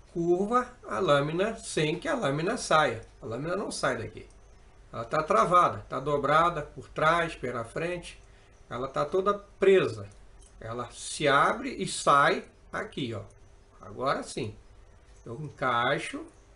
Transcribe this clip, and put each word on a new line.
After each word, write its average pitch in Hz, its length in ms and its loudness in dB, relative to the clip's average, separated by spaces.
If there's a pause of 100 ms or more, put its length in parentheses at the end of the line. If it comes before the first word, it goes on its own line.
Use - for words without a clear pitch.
(120)
curva 196 640 0 (140)
a 214 100 -4
lâmina 170 580 2
sem 156 420 -2
que - 100 -8
a 320 60 0
lâmina 165 420 -2
saia. 135 460 2 (180)
A - 60 -14
lâmina 143 300 -6
não 208 140 -6
sai 127 280 -2
daqui. 107 300 -12 (640)
Ela 117 120 -8
tá 156 180 -2
travada, 170 640 4
tá 131 120 -6
dobrada 147 640 2
por - 260 -14
trás, 165 460 2
pela 120 300 -6
frente. 170 580 -8 (480)
Ela 123 180 -6
tá 147 160 -2
toda 190 300 0
presa. 151 760 2 (520)
Ela 117 300 -8
se - 380 -2
abre 185 420 4
e - 160 -6
sai 156 580 2 (280)
aqui, 165 400 -6
ó. 101 100 -8 (580)
Agora 123 420 -4
sim. - 340 -8 (680)
Eu 120 160 -12
encaixo 139 840 -2 (320)